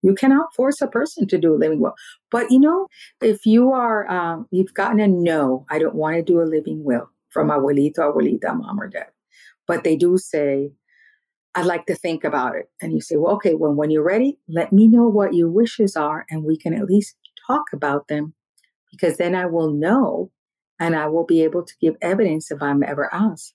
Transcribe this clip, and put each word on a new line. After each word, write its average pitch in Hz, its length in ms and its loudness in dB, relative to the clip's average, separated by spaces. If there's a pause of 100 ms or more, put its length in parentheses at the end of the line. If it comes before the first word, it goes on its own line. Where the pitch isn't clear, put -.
You 196 120 4
cannot 269 400 2
force 269 260 0
a 269 60 -2
person 254 420 -4
to 185 100 0
do 160 160 4
a 147 40 0
living 156 220 0
will. - 140 -2 (360)
But, 240 220 0
you 262 80 8
know, 339 260 4 (340)
if 214 260 0
you 240 260 6
are, 233 360 -2
um, 170 440 -4
you've 190 220 0
gotten 208 260 0
a 208 80 4
no, 160 600 0
"I 156 120 -2
don't 160 140 -2
wanna 156 280 -2
do 170 180 2
a 165 40 2
living 156 400 -4
will," 123 260 -2 (200)
from 151 180 -2
abuelito, 143 500 0
abuelita, - 580 -2
mom - 240 -8
or - 80 -12
dad, - 200 -12 (580)
but 170 160 -2
they 160 140 2
do 175 220 2
say, 143 540 -2 (840)
"I'd 175 100 -2
like 175 200 -2
to 175 100 -2
think 165 260 -6
about 135 320 -4
it." - 160 -10 (100)
And 165 120 -8
you 156 80 -2
say, - 160 -6
"Well, 170 180 2
okay, 196 200 0
when, 156 200 0
when 151 160 -2
you're 156 140 2
ready, 226 340 0 (100)
let 165 240 -2
me 208 140 8
know 233 220 6
what 202 260 0
your 170 160 2
wishes 214 460 0
are 156 340 -4
and 156 140 -6
we 156 120 0
can 160 180 -8
at 143 120 -4
least 202 300 0 (320)
talk 294 240 -4
about 147 340 -4
them, 151 280 -8 (580)
because 165 240 -2
then 175 180 -2
I 180 120 -4
will 165 260 -2
know 180 580 -2 (480)
and 165 160 -2
I 151 140 -4
will 165 180 -2
be 165 160 2
able 160 220 -2
to - 160 -20
give 160 200 0
evidence 170 520 -2
if 143 100 -10
I'm 143 220 0
ever 143 280 -6
asked. 185 420 -4